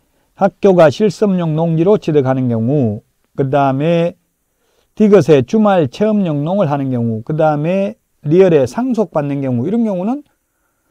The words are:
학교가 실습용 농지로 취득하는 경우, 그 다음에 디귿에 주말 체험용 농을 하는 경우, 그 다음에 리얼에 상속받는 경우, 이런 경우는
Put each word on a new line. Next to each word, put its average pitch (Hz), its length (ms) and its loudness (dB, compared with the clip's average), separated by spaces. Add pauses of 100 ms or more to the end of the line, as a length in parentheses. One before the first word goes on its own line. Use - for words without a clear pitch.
(360)
학교가 185 540 4
실습용 185 680 -2
농지로 170 400 0
취득하는 131 500 0
경우, 117 540 -2 (340)
그 135 140 -4
다음에 147 680 0 (800)
디귿에 180 460 4
주말 190 480 0
체험용 190 560 -2
농을 180 260 -2
하는 139 200 -4
경우, 117 320 -4
그 156 120 -6
다음에 160 600 -2 (260)
리얼에 165 440 4
상속받는 165 760 -4
경우, 127 260 -4
이런 233 160 -2
경우는 220 400 -4 (680)